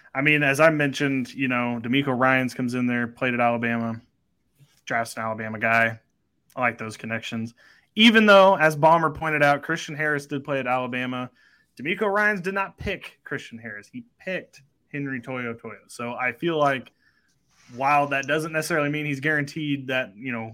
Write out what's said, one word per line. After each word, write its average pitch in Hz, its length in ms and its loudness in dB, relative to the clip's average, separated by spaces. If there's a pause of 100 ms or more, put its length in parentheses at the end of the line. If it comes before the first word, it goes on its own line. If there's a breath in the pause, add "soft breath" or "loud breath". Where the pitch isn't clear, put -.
(140 soft breath)
I 135 80 -4
mean, 151 220 4
as 139 160 2
I 160 100 8
mentioned, 139 640 -2
you 135 140 -4
know, 120 320 -2
D'Amico 131 320 0
Ryans 131 420 2
comes 123 200 -6
in 123 120 -2
there, 120 220 -2
played 123 260 -4
at 120 60 -2
Alabama, 117 640 -2 (840)
drafts 117 300 -4
an 113 80 -8
Alabama 110 340 -6
guy. 113 420 2 (560)
I 135 40 -8
like 120 180 0
those 110 200 -10
connections. 113 560 -8 (420 soft breath)
Even 220 300 8
though, 196 300 10
as 156 200 4
Balmer 160 340 6
pointed 151 320 -2
out, 143 220 4
Christian 160 320 -6
Harris 147 300 -4
did 143 180 -8
play 139 160 -4
at 123 80 -6
Alabama. 127 600 -4 (480)
D'Amico 185 300 -4
Ryans 208 340 0
did 190 120 -6
not 196 240 -6
pick - 460 -10
Christian - 340 -12
Harris. 107 300 -16
He 123 160 -16 (160)
picked - 420 -12 (300)
Henry 139 300 -8
Toyo 123 320 -8
Toyo. 110 340 -16
So 120 260 -10
I 120 200 -4
feel 170 240 -4
like 139 340 0 (840)
while 143 320 2
that 135 200 -4
doesn't 156 240 -2
necessarily 156 380 -2
mean 151 160 -4
he's 135 160 -6
guaranteed 147 680 -4
that, 127 300 -4
you 127 160 -10
know, 113 200 -8